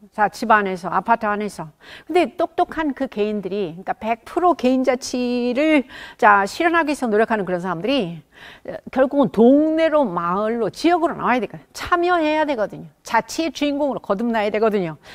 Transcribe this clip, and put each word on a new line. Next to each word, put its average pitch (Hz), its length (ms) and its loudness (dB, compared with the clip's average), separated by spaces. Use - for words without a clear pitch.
자, 208 160 0
집 220 220 -4
안에서, 190 380 2
아파트 220 360 0
안에서. 202 440 -4
근데 311 300 0
똑똑한 320 560 -2
그 269 140 -4
개인들이, 208 640 -4
그러니까 175 240 -8
백 226 320 -6
프로 349 260 2
개인 262 320 0
자치를, 247 1000 0
자, 208 260 6
실현하기 330 440 0
위해서 269 180 -4
노력하는 214 400 0
그런 180 140 -4
사람들이, 180 640 -4
어, 170 60 -12
결국은 269 380 2
동네로, 302 760 4
마을로, 196 640 -2
지역으로 320 440 0
나와야 202 260 0
되거든요. 170 320 -10
참여해야 330 720 0
되거든요. 190 420 -4
자치의 311 500 -2
주인공으로 285 480 -2
거듭나야 214 500 -2
되거든요. 202 480 0